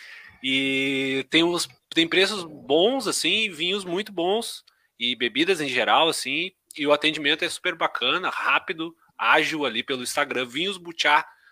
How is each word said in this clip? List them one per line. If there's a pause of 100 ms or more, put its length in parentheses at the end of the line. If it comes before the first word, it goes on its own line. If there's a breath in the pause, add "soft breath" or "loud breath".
(400 loud breath)
E
tem
uns, (240)
tem
preços
bons,
assim,
vinhos
muito
bons, (380 soft breath)
e
bebidas
em
geral,
assim, (260)
e
o
atendimento
é
super
bacana,
rápido, (240 soft breath)
ágil
ali
pelo
Instagram,
Vinhos
Butiá. (260 loud breath)